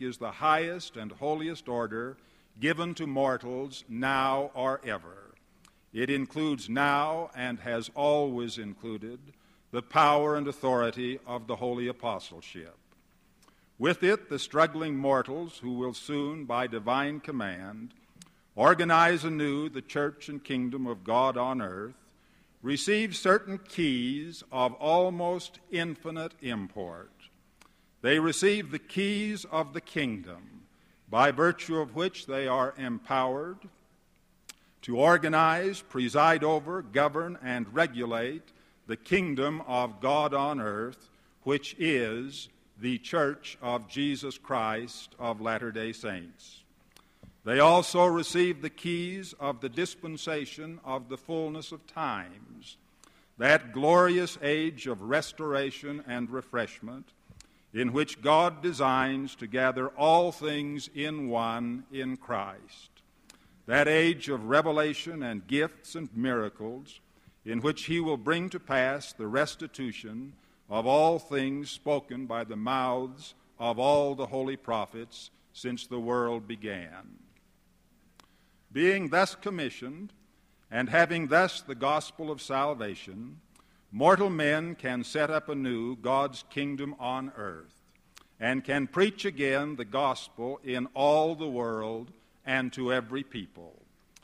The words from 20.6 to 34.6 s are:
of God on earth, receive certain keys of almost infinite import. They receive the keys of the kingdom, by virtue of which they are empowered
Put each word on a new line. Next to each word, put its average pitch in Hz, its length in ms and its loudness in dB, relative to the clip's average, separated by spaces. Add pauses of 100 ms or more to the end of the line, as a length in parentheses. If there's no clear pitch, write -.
of 110 160 -6
God 123 360 4
on 127 240 -2
earth, 101 320 -8 (680)
receive 196 560 0
certain 196 400 -2
keys 147 960 -4
of 127 220 0
almost 175 840 0 (120)
infinite 165 720 -6
import. 98 680 -8 (920)
They 139 160 6
receive 165 520 2
the 151 80 -6
keys 202 680 -2
of 156 260 -2
the 165 80 -8
kingdom, 101 800 -6 (460)
by 127 220 6
virtue 165 460 2
of 135 180 -2
which 180 320 -4
they 135 220 -2
are 131 280 2
empowered 131 800 -2 (1200)